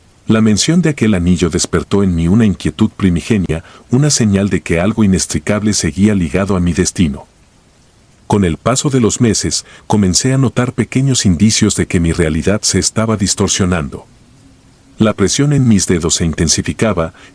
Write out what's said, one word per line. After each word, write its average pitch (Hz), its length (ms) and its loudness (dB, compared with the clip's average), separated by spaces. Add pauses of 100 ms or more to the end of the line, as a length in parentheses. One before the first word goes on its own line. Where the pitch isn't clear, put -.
(260)
La 110 160 2
mención 113 400 2
de 165 80 2
aquel 110 240 0
anillo 87 380 0
despertó 87 500 -2
en 92 140 0
mí 82 120 0
una 110 160 4
inquietud 101 460 0
primigenia, 87 760 -2 (280)
una 143 180 2
señal 101 400 2
de 92 120 -2
que 82 180 -2
algo 110 240 0
inextricable 101 680 0
seguía 95 420 0
ligado 92 400 -2
a 90 40 0
mi 87 140 0
destino. 78 540 -2 (1000)
Con 101 200 0
el 80 120 -2
paso 135 320 -2
de 131 100 0
los 107 220 0
meses, - 420 0 (220)
comencé 104 480 0
a 135 60 0
notar 123 340 0
pequeños 131 500 0
indicios 101 520 2
de 87 100 0
que 92 140 -2
mi 82 140 0
realidad 82 500 0
se - 160 0
estaba 110 360 -2
distorsionando. 90 920 -2 (920)
La 107 140 2
presión 139 400 0
en 131 140 2
mis 101 200 2
dedos 85 280 0
se 87 100 -2
intensificaba, 87 880 -2 (220)